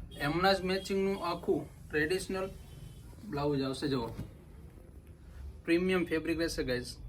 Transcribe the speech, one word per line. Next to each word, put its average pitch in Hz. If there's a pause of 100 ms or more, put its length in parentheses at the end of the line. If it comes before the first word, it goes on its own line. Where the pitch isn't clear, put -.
(200)
એમના 170
જ 185
મેચિંગનું 190
આખું 175
ટ્રેડિશનલ 185 (800)
બ્લાઉઝ 143
આવશે. 135
જુઓ, 127 (1600)
પ્રીમિયમ 175
ફેબ્રિક 160
રહેશે 160
ગાઈસ 123 (120)